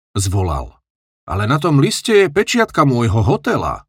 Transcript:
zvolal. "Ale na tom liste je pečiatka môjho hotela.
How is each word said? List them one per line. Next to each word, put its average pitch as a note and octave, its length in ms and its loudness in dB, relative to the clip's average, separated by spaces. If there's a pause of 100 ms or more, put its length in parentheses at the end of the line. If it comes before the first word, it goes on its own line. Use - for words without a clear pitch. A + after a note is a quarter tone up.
(120)
zvolal. F#2 680 -4 (420)
"Ale G2 220 -4
na D3 160 0
tom D3+ 160 2
liste G#3 340 0
je G3+ 160 6
pečiatka G#3+ 560 0
môjho A#2 400 2
hotela. A#2+ 640 -2